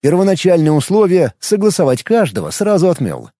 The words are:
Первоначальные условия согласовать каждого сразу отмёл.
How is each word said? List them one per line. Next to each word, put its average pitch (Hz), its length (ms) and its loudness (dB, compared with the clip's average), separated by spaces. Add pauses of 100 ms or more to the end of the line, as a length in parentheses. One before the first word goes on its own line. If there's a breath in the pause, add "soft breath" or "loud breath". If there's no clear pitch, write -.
Первоначальные 180 680 2
условия 175 680 2
согласовать 190 640 0
каждого 135 480 -2
сразу 190 400 0
отмёл. 76 480 -6